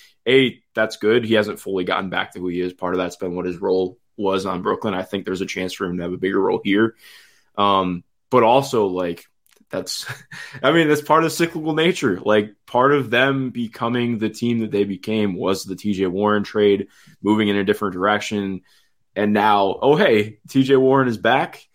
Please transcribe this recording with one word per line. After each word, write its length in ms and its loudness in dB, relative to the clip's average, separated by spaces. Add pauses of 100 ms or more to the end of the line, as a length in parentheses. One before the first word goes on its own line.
(280)
A, 340 2 (120)
that's 220 -2
good. 280 2
He 100 0
hasn't 240 0
fully 240 -4
gotten 260 -2
back 240 -4
to 60 -16
who 80 -6
he 140 -4
is. 120 -4
Part 220 -6
of 40 -2
that's 180 -4
been 180 -8
what 120 -6
his 120 -6
role 400 -2 (180)
was 300 -2
on 160 -4
Brooklyn. 320 -2
I 80 -4
think 220 -6
there's 160 -6
a 60 -4
chance 260 -6
for 140 -6
him 100 -4
to 80 -6
have 80 -6
a 60 -8
bigger 220 0
role 220 0
here. 320 2 (640)
Um, 480 0 (260)
but 140 4
also, 420 4
like, 380 -4 (460)
that's, 360 -8 (280)
<laughs> 280 -16
I 80 2
mean, 160 4
that's 160 2
part 220 4
of 80 -2
cyclical 420 -2
nature. 500 0
Like, 300 2 (100)
part 280 0
of 180 0
them 400 0
becoming 680 -4
the 120 -2
team 300 -2
that 100 -4
they 140 2
became 500 -4
was 300 -2
the 100 -10
T 200 -4
J 120 0
Warren 380 0
trade, 420 2 (340)
moving 280 2
in 80 0
a 80 0
different 300 -2
direction. 680 -2 (560)
And 160 2
now, 500 2
oh, 140 4
hey, 420 2 (100)
T 140 2
J 140 4
Warren 320 4
is 100 -4
back. 560 0